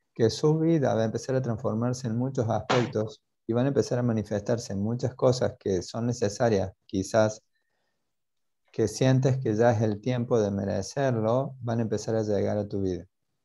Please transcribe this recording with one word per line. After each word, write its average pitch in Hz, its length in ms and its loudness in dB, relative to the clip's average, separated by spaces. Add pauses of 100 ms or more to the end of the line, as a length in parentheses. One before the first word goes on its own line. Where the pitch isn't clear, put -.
(140)
que 113 160 4
su 156 300 2
vida 156 340 2
va 110 80 2
a 110 40 2
empezar 117 300 -2
a 131 60 0
transformarse 120 680 -2
en 110 100 -4
muchos 127 320 -2
aspectos 113 720 -2 (260)
y 113 60 -2
van 120 120 2
a 143 40 2
empezar 123 300 0
a 123 40 0
manifestarse 110 720 -2
en 98 80 -4
muchas 120 340 -4
cosas 127 440 2
que 95 220 0
son 117 260 -6
necesarias, 107 640 0 (140)
quizás 107 580 0 (1300)
que 113 160 0
sientes 131 500 2
que 110 180 -2
ya 120 160 6
es 110 100 2
el 107 200 0
tiempo 123 380 0
de 101 120 2
merecerlo, 113 1080 0
van 117 180 -2
a 117 40 0
empezar 110 320 -2
a 110 80 0
llegar 104 340 0
a 104 100 -2
tu 101 140 -4
vida. 90 240 -2 (400)